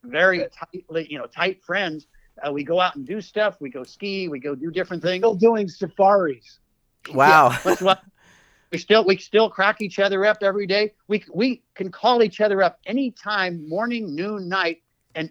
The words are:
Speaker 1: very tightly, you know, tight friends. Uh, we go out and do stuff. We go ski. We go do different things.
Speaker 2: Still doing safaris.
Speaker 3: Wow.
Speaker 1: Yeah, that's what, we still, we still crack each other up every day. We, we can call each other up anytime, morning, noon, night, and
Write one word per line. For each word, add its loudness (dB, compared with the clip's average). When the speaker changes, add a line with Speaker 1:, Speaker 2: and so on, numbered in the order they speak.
Speaker 1:
very 0
tightly, -10
you -10
know, -10
tight -6
friends. -6
Uh, -6
we -6
go 0
out 0
and -12
do -8
stuff. -4
We -12
go -12
ski. -8
We -8
go -8
do -10
different -6
things. -2
Speaker 2:
Still 2
doing 2
safaris. 0
Speaker 3:
Wow. 8
Speaker 1:
Yeah, -4
that's 0
what, 2
we -6
still, 4
we 2
still 0
crack 0
each -8
other 0
up 2
every 0
day. -2
We, -2
we -2
can -8
call 2
each -2
other 2
up 0
anytime, -4
morning, -6
noon, -8
night, -2
and -8